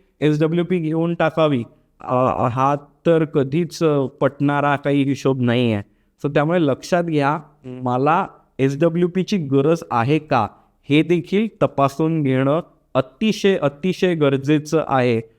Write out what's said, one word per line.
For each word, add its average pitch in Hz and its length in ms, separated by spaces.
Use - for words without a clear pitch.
एसडब्ल्यूपी 165 560
घेऊन 165 380
टाकावी, 151 480
अ, - 160
हा 131 280
तर 165 200
कधीच, 151 580
अ, 147 220
पटणारा 143 680
काही 143 280
हिशोब 135 380
नाही 120 320
आहे. 101 100
So 143 80
त्यामुळे 160 280
लक्षात 165 420
घ्या, 151 360
मला 127 600
एसडब्ल्यूपीची 170 800
गरज 143 540
आहे 123 280
का, 123 280
हे 151 140
देखील 175 440
तपासून 160 600
घेणं 135 380
अतिशय, 196 640
अतिशय 175 580
गरजेचं 147 720
आहे. 123 340